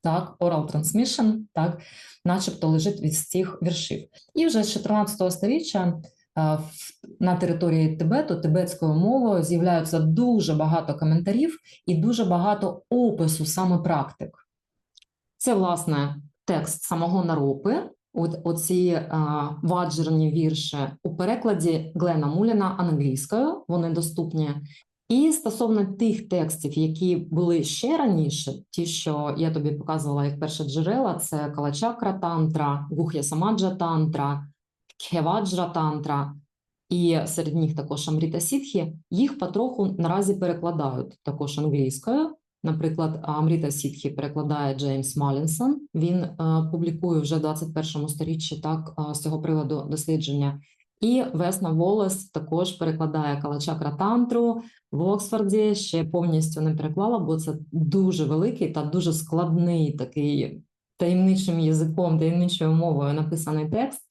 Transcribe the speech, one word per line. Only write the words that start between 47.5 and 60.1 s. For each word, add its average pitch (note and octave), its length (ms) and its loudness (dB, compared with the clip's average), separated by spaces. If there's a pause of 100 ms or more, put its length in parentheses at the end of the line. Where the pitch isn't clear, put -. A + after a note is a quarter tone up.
першому D#3 360 -4
сторіччі, D#3+ 520 -4
так, D#3+ 380 -4
е, D3+ 140 -4
з D3+ 80 -6
цього D#3 200 -4
приводу D3+ 500 -2
дослідження. C#3+ 680 -2 (420)
І B3 220 2 (100)
Весна F3+ 360 0
Волес F#3+ 600 2
також E3 420 -2
перекладає D#3 680 -2
Калачакра D3 500 -4
Тантру A#3 720 2 (300)
в C#3 100 -2
Оксфорді, G#3 760 2
ще E3 280 -2
повністю D#3+ 580 0
не D#3 140 2
переклала, F#3 440 0
бо D#3+ 180 0
це D#3+ 200 -6 (140)
дуже F3 540 2
великий E3 460 0
та D3+ 120 -4
дуже D#3+ 300 0
складний E3 760 2
такий C#3 720 -2 (340)